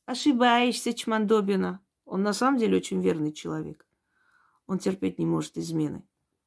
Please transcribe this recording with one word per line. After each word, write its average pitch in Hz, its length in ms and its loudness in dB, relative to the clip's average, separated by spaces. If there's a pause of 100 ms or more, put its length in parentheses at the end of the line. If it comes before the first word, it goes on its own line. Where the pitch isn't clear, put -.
Ошибаешься, 240 880 2
Чмандобина. 202 840 0 (260)
Он 190 160 -2
на 208 120 2
самом 254 240 2
деле 202 200 4
очень 185 240 -2
верный 160 300 0
человек. 156 540 -10 (840)
Он 190 100 -2
терпеть 190 400 -4
не 165 80 -2
может 165 320 -2
измены. 160 460 -4 (420)